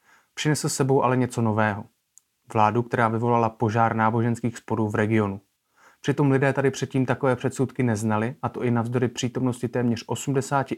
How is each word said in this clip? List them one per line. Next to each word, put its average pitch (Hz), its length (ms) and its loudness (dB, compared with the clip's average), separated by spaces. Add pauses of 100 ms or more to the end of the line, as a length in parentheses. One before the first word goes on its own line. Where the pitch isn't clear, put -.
(340)
Přinesl 151 340 -2
s - 60 -4
sebou 135 280 2
ale 123 140 2
něco 123 260 0
nového. 107 420 0 (720)
Vládu, 110 280 4
která 120 260 0
vyvolala 117 400 2
požár 113 480 2
náboženských 113 640 0
sporů 110 300 -2
v 107 60 -6
regionu. 107 460 2 (600)
Přitom 143 280 2
lidé 135 220 2
tady 135 180 0
předtím 131 360 -2
takové 127 300 0
předsudky 127 460 -4
neznali, 110 600 0
a 123 60 -4
to - 140 -8
i 123 80 0
navzdory 120 380 0
přítomnosti 123 600 -4
téměř 120 380 -2
osmdesáti 135 720 -2